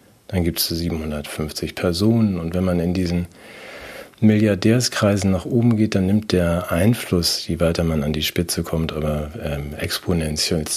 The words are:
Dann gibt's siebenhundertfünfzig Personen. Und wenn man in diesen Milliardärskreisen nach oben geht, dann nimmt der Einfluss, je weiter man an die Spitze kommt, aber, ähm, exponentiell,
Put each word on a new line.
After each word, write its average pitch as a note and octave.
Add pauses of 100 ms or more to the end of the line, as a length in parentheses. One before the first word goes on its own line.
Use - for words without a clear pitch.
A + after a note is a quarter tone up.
(280)
Dann F2+
gibt's -
siebenhundertfünfzig D#2
Personen. G2
Und E2+
wenn F2+
man F2+
in F2
diesen F2 (920)
Milliardärskreisen G#2+
nach F#2
oben A#2
geht, G#2+
dann F#2+
nimmt G#2
der F2
Einfluss, F2+
je E2
weiter E2+
man D#2+
an D2
die D2+
Spitze E2+
kommt, D#2+
aber, D2+ (140)
ähm, D2
exponentiell, D#2 (140)